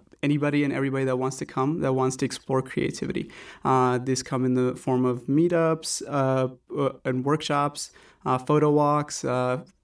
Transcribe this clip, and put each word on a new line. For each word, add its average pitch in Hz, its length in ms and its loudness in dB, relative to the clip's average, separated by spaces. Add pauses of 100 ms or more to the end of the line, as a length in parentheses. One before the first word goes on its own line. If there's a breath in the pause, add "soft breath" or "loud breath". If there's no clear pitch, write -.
(220)
anybody 147 420 2
and 139 80 -2
everybody 135 320 0
that 127 140 0
wants 131 200 -2
to - 60 -6
come, 147 360 -2
that 139 120 0
wants 131 240 2
to - 80 -2
explore 131 380 -2
creativity. - 640 -4 (360 loud breath)
Uh, 127 340 4
these 127 240 -2
come 131 220 -2
in 127 100 2
the 127 220 0
form 127 280 0
of 127 220 -2
meetups, 160 800 2
uh, 131 400 2 (300)
uh, 139 140 0 (120)
and 127 200 -2
workshops, 143 640 -2 (340 soft breath)
uh, 127 140 2
photo 151 320 2
walks, 147 540 2
uh, 127 360 0 (240)